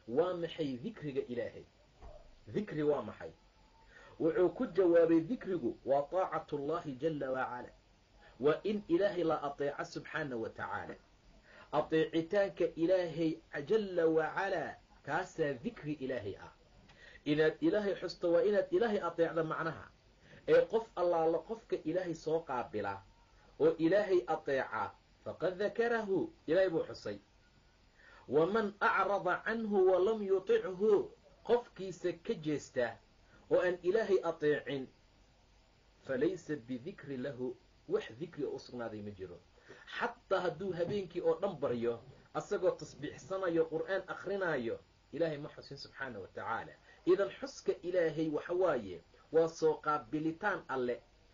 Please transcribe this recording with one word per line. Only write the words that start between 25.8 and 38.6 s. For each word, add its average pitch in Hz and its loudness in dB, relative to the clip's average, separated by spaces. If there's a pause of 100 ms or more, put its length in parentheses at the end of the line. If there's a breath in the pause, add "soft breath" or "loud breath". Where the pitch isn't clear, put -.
Ilaahay 180 4
buu 156 0
xusay. 107 -10 (1080 loud breath)
Waman 185 2
acrada 180 2
canhu 208 4
walam 202 4
yutichu, 190 2 (340)
qofkiisa 190 -2 (100)
ka 233 -2
jeesta 131 -2 (520 soft breath)
oo 170 6
aan 180 2
Ilaahay 196 4
ateecin, 143 0 (1200)
falaysa 151 0
bidikri 127 -10
lahu, 127 -6 (320)
wax 180 -2 (140)
dikri 147 -8
oo 113 -4
u - -8
sugnaaday 113 -10